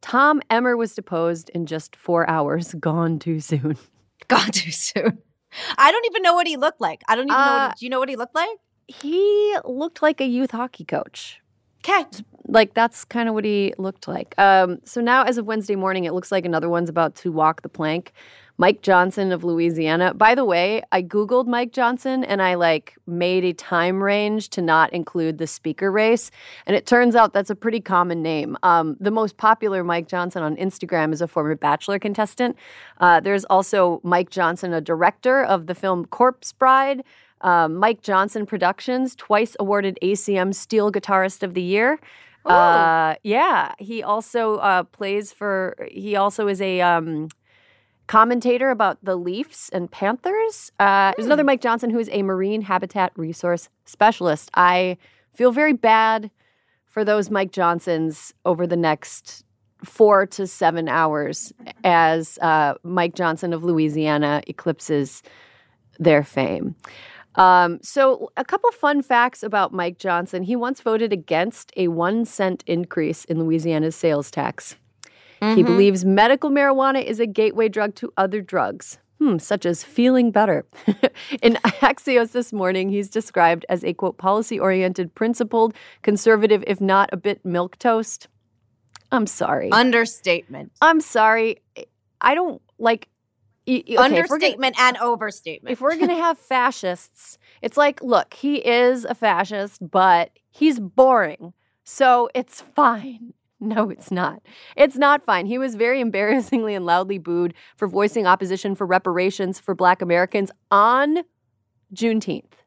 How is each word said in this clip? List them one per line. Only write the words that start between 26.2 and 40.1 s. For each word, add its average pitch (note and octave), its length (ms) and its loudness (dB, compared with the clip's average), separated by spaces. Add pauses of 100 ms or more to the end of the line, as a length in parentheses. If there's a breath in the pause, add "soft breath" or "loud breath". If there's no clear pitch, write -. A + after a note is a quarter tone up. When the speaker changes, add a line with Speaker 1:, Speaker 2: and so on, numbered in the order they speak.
Speaker 1:
And G3+ 120 0
it - 100 -2
turns A#3+ 300 4
out A3+ 160 4
that's G3 180 -2
a G#3 60 -4
pretty A3+ 240 -4
common F3 420 0
name. D#3 400 -4
Um, E3 380 2
the G3+ 100 -2
most A3 260 -2
popular G#3+ 460 0
Mike E3+ 240 -4
Johnson F3+ 380 -6
on D3+ 120 -2
Instagram E3+ 560 -2
is D3+ 80 -6
a E3+ 60 -2
former D#3 300 -2
Bachelor D#3 420 -2
contestant. G#3+ 580 -4 (420 loud breath)
Uh, F3 200 6
there's G3 280 0
also F#3 580 2
Mike F3+ 260 0
Johnson, F3 420 -2
a E3 80 -2
director F3 600 0
of F3 240 0
the F3 80 -6
film F3+ 320 -2
Corpse - 460 0
Bride. C4+ 500 2 (400 soft breath)
Uh, E3+ 260 4
Mike G3+ 320 0
Johnson G3+ 460 -2
Productions, B3 680 -2
twice G#3+ 460 -2
awarded G3 400 -2
A F#3+ 140 0